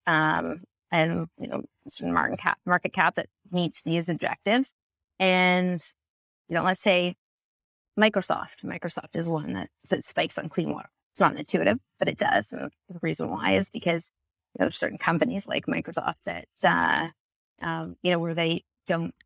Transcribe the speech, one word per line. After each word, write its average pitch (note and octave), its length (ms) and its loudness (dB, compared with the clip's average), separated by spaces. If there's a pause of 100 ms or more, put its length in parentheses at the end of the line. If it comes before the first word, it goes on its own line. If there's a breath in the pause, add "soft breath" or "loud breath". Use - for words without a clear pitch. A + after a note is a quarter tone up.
um, E3 560 2 (280)
and, E3 360 0 (140)
you - 80 -8
know, - 140 -6 (260)
certain - 240 -6
market E3+ 260 2
cap, - 260 -2
market F3+ 280 0
cap E3+ 240 2
that - 100 -4 (240)
meets F3 320 -2
these E3 260 0
objectives. G#3 640 0 (460)
And, F3+ 680 4 (640)
you E3 60 -4
know, E3 80 2
let's F#3 180 2
say F3+ 360 4 (840)
Microsoft. - 640 0
Microsoft - 520 -8
is E3 120 -2
one D3+ 260 -4
that, - 160 -8 (200)
that - 140 0
spikes - 340 -4
on - 100 -8
clean - 240 -4
water. - 160 -10 (240)
It's - 80 -12
not F3+ 160 4
intuitive, E3+ 420 2 (200)
but - 100 0
it - 100 -4
does. - 340 2
And - 180 -8 (180)
the F3 140 -14
reason D#3+ 280 -4
why G3 220 0
is F#3+ 180 2
because, E3+ 400 -4 (480)
you - 60 4
know, E3 60 2
certain - 280 -4
companies F3 480 0
like - 200 -4
Microsoft E3 500 -4 (100)
that, - 200 -8 (180)
uh, E3 440 2 (560)
um, E3 380 -6
you F3+ 100 2
know, F3 60 2
where E3 160 -2
they E3 280 0 (240)
don't E3+ 280 -2 (120)